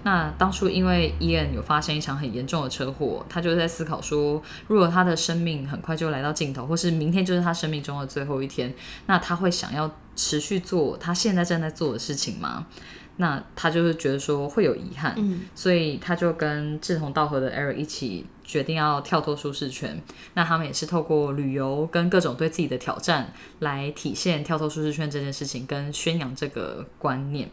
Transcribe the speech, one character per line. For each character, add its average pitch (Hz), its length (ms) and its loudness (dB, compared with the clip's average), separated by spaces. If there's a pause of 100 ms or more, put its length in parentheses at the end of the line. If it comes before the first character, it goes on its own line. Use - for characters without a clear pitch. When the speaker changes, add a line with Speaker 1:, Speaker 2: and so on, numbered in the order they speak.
Speaker 1:
那 175 340 2
当 190 140 4
初 190 180 2
因 185 160 4
为 175 360 4
Ian 160 320 2
有 117 80 -2
发 151 180 2
生 151 160 -2
一 151 60 -2
场 139 160 -4
很 139 160 -4
严 127 120 -4
重 156 160 0
的 135 80 -2
车 131 220 -4
祸， 135 380 -2
他 - 100 -4
就 170 160 2
在 170 100 4
思 165 200 -2
考 151 160 -4
说， 147 420 0 (240)
如 214 100 6
果 185 80 10
他 180 200 6
的 175 100 4
生 165 220 0
命 160 280 0
很 143 140 -6
快 165 160 -2
就 160 140 0
来 139 120 -2
到 147 120 0
尽 147 200 -2
头， 127 120 -6
或 156 100 0
是 170 160 2
明 160 180 2
天 185 160 4
就 180 80 2
是 175 80 4
他 175 120 2
生 165 160 -2
命 151 120 -2
中 143 200 -6
的 135 40 -6
最 139 200 -4
后 135 180 -2
一 135 40 -4
天， 131 260 -4 (320)
那 190 120 4
他 175 160 0
会 175 160 4
想 - 240 -2
要 156 160 0 (280)
持 - 200 0
续 180 220 0
做 170 380 0
他 170 160 -2
现 190 200 2
在 175 120 4
正 170 160 0
在 156 80 -2
做 156 240 -2
的 110 60 -4
事 - 140 -4
情 135 260 -4
吗？ 64 260 -6 (520)
那 160 240 0 (140)
他 165 160 2
就 170 160 4
是 165 80 4
觉 147 160 0
得 139 80 0
说 143 300 0
会 - 160 4
有 131 100 4
遗 - 220 -8
憾， 139 180 -2
Speaker 2:
嗯。 196 260 0 (140)
Speaker 1:
所 - 160 2
以 160 240 4
他 180 180 -2
就 170 200 2
跟 151 480 -2
志 175 160 0
同 147 160 -2
道 151 120 4
合 147 140 0
的 131 160 0
Eric 139 200 -2
一 143 100 -4
起 98 400 -6 (180)
决 - 180 -2
定 160 140 -2
要 151 240 2
跳 156 220 0
脱 151 120 -2
舒 143 200 -6
适 139 160 -4
圈。 135 320 -8 (320)
那 175 100 2
他 165 140 0
们 160 100 -2
也 139 60 -8
是 - 120 -4
透 165 160 0
过 151 300 2
旅 139 220 -2
游 139 360 0
跟 170 200 2
各 185 100 8
种 151 160 2
对 160 140 2
自 160 80 -8
己 160 100 2
的 131 100 -2
挑 - 220 -4
战 151 320 0 (280)
来 143 320 -2
体 - 220 -6
现 160 300 0
跳 160 140 -2
脱 151 120 0
舒 156 120 -4
适 151 100 0
圈 147 180 -2
这 143 120 -4
件 139 100 -4
事 139 140 -6
情， 131 200 -6
跟 143 280 -4
宣 165 240 0
扬 135 180 -4
这 147 140 -4
个 82 360 -8 (120)
观 139 340 -2
念。 143 220 -6